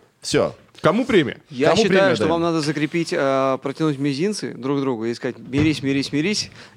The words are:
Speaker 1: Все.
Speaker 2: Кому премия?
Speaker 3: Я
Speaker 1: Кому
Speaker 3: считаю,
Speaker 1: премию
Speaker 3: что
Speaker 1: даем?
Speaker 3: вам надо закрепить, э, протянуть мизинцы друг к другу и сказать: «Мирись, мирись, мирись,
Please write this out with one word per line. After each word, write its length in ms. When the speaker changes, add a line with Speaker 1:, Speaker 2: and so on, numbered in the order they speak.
Speaker 1:
Все. 340
Speaker 2:
Кому 240
премия? 320
Speaker 3:
Я 200
Speaker 1:
Кому 120
Speaker 3:
считаю, 160
Speaker 1:
премию 180
Speaker 3:
что 80
Speaker 1:
даем? 160
Speaker 3:
вам 20
надо 180
закрепить, 520
э, 500
протянуть 360
мизинцы 560
друг 240
к 20
другу 240
и 100
сказать: 240
«Мирись, 440
мирись, 300
мирись, 380